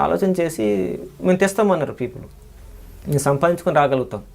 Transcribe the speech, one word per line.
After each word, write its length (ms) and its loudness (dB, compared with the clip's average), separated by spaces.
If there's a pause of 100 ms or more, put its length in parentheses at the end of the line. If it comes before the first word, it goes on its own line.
ఆలోచన 260 2 (100)
చేసి 240 0 (600)
మేము 180 4
తెస్తామన్నారు 580 0
పీపుల్, 240 -6 (880)
మేము 180 0
సంపాదించుకొని 540 2
రాగలుగుతాం 400 0 (120)